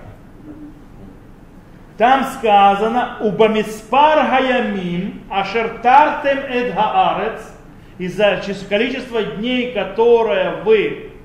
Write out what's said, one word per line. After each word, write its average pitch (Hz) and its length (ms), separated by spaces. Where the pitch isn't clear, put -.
Там 254 260
сказано, 208 1000
«Убамиспар 226 1040
хаямим 214 1000
ашер 202 540
тартем 277 560
эт 247 340
хаарец», 190 800
из-за 185 440
чис-, 190 240
количества 233 540
дней, 240 520
которые 214 880
вы, 202 480